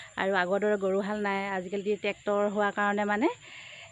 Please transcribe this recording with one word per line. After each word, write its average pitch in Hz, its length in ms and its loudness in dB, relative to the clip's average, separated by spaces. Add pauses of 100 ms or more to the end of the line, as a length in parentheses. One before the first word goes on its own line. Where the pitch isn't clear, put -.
(160)
আৰু 190 200 2
আগৰ 185 240 2
দৰে 208 180 2
গৰুহাল 196 420 0
নাই, 196 200 0 (100)
আজিকালি 196 460 -2
ট্ৰেক্টৰ 202 520 0
হোৱাৰ 202 260 2
কাৰণে 208 320 2
মানে 214 260 2 (600)